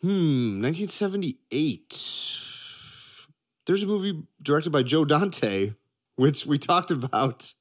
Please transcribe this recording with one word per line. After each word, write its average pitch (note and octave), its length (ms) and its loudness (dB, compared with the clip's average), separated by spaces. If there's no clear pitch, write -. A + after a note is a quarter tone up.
Hmm, C#3+ 600 2
nineteen E3 280 -2
seventy-eight. D#3+ 1040 -2
There's G3 160 2
a G3+ 40 -2
movie G3 360 -2
directed D3+ 280 2
by D3 120 4
Joe D3 220 4
Dante, B2 720 2
which C#3 300 2
we D3 120 2
talked F3 320 2
about. B2+ 720 -2